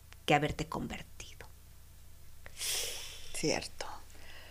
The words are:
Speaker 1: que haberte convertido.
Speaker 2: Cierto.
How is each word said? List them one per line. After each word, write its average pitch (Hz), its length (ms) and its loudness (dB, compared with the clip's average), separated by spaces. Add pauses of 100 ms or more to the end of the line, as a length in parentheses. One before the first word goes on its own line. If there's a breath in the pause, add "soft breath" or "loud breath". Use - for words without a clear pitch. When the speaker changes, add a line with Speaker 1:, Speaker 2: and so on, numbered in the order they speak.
(240)
Speaker 1:
que 151 100 10
haberte 147 320 6
convertido. - 800 -4 (1900 loud breath)
Speaker 2:
Cierto. - 520 4 (640 soft breath)